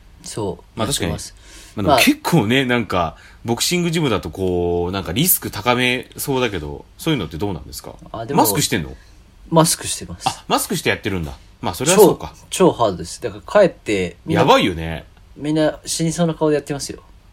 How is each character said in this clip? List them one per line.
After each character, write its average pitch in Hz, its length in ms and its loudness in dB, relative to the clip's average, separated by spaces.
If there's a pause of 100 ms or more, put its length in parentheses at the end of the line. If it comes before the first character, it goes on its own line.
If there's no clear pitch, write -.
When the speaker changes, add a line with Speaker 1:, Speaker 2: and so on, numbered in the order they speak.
(220)
Speaker 1:
う - 20 -20
ん。 - 40 -14
そ 101 320 -6
う。 - 180 -18
Speaker 2:
ま 113 60 0
あ、 - 40 -2
確 143 120 -2
か - 40 -2
に。 82 60 -2
Speaker 1:
や - 60 -4
っ - 20 -10
て - 40 -12
ま - 40 -12
す。 - 80 -18 (420)
Speaker 2:
ま 107 60 -4
あ、 135 160 6
で - 40 6
も - 20 6
結 294 180 4
構 131 240 2
ね、 131 180 2
Speaker 1:
ま 123 100 2
あ。 120 40 2
Speaker 2:
な 117 40 0
ん 98 40 -4
か、 85 300 -2 (280)
ボ 117 120 0
ク - 60 -4
シ - 140 0
ン 175 60 0
グ 170 80 0
ジ 165 100 -2
ム 147 100 2
だ 95 100 0
と 82 100 -8
こ 87 580 0
う、 92 40 -4
な 98 80 -4
ん - 40 -8
か 82 80 -6
リ 143 160 0
ス - 120 0
ク 107 100 -8
高 117 240 0
め 123 420 -2
そ 135 220 -2
う - 20 2
だ 123 100 0
け 95 80 -6
ど、 73 260 -10 (140)
そ - 120 -4
う 156 40 2
い - 20 -2
う 117 40 -4
の 82 60 -4
っ - 20 -10
て 82 80 -12
ど 101 140 -4
う - 20 -6
な 76 80 -8
ん - 40 -18
で 69 100 -16
す - 80 -12
か？ - 120 -16 (180)
Speaker 1:
あ、 117 140 -10
で 139 80 -6
も、 214 80 4
Speaker 2:
マ 311 40 4
ス - 80 0
ク 147 60 -2
し - 80 -2
て 117 100 -2
ん 82 40 -2
の？ 65 140 -12 (540)
Speaker 1:
マ 165 140 6
ス - 120 0
ク - 100 -10
し - 100 -6
て - 80 -12
ま 175 140 -14
す。 - 80 -6
Speaker 2:
あ、 - 220 -6
マ 240 100 2
ス - 80 -4
ク 196 100 -4
し 156 60 -6
て 127 60 0
や 101 80 2
っ - 40 -12
て 110 100 -4
る 92 100 -4
ん 80 40 -4
だ。 71 100 -10 (260)
ま 113 120 -4
あ、 - 20 -6
そ 127 100 -4
れ 160 80 4
は 190 60 6
そ 208 120 10
う - 80 -2
か。 80 160 -14 (140)
Speaker 1:
超、 175 220 4
超 - 20 -2
ハ 117 140 2
ー 104 60 2
ド 90 40 -6
で - 80 -10
す。 - 180 -14
だ 117 80 -6
か 98 100 -16 (200)
ら 190 80 6
帰 - 40 -2
っ - 20 -16
て、 92 420 -4 (100)
み - 80 -2
ん - 20 2
な、 101 60 4
Speaker 2:
や 135 60 4
ば 254 100 8
い 247 60 2
よ 95 100 -2
ね。 82 300 -8 (320)
Speaker 1:
み 147 160 -4
ん 156 40 2
な 156 280 0
死 - 180 -4
に 165 100 0
そ 175 120 0
う - 20 0
な 160 80 -2
顔 156 160 0
で 151 60 2
や 143 40 0
っ - 40 -18
て - 80 -8
ま 139 80 -6
す - 100 -10
よ。 - 120 -14 (300)